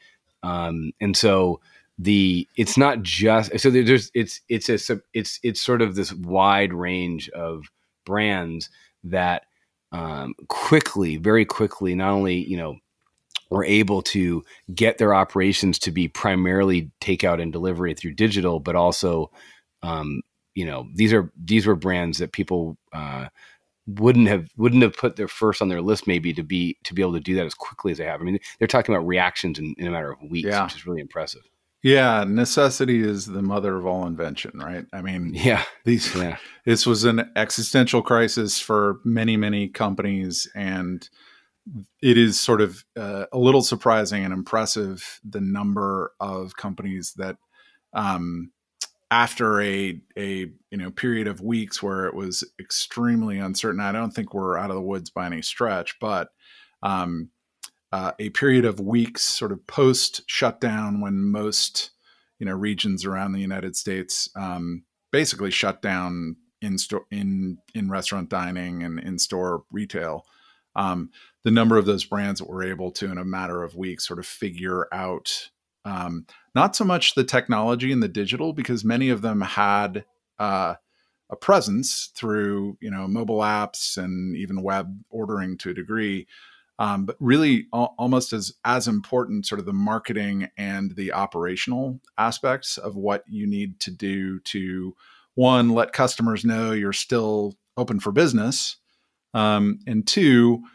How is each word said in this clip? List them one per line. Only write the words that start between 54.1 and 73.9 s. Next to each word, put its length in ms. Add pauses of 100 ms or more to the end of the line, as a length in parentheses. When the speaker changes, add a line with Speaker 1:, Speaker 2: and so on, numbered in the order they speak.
Speaker 2:
think 240
we're 200
out 140
of 60
the 80
woods 260
by 160
any 160
stretch, 580
but, 300 (540)
um, 480 (600)
uh, 280
a 100
period 360
of 140
weeks 440
sort 280
of 140
post 640
shutdown 720
when 300
most, 580 (480)
you 80
know, 80
regions 500
around 280
the 100
United 340
States, 600
um, 480 (280)
basically 380
shut 320
down 540 (260)
in 160
sto-, 320
in, 480 (160)
in 160
restaurant 400
dining 540
and 160
in-store 720
retail. 520 (520)
Um, 340 (340)
the 60
number 280
of 100
those 180
brands 360
that 60
were 160
able 280
to, 200
in 60
a 80
matter 380
of 120
weeks, 320